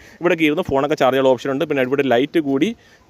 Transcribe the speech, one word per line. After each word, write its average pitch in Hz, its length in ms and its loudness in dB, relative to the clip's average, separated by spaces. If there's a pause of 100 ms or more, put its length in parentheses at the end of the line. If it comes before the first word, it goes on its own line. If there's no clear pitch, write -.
(220)
ഇവിടെയൊക്കെ 165 280 0
ഇരുന്ന് 165 220 -2
ഫോണൊക്കെ 143 300 0
ചാർജ് 127 140 4
ചെയ്യാനുള്ള 131 200 4
ഓപ്ഷൻ 139 200 -6
ഉണ്ട്. 156 160 -4
പിന്നെ 135 200 0
ഇവിടെ 139 140 0 (100)
ലൈറ്റ് 143 340 0
കൂടി 143 220 0 (380)